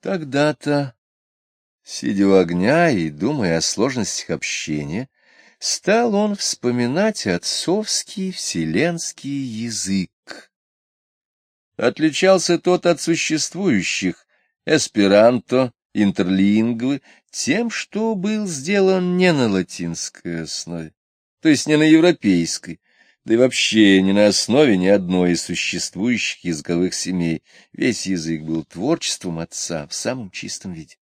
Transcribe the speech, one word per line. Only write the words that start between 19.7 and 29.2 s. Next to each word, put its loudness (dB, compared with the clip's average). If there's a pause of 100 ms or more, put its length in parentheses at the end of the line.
основе, -12 (480)
то 0
есть 2
не 2
на 4
европейской, 2 (440)
да 0
и 2
вообще 4
не 2
на 4
основе 2
ни 2
одной 2
из -2
существующих -4
языковых -2
семей. -4 (300)
Весь -2
язык -4
был -6
творчеством -6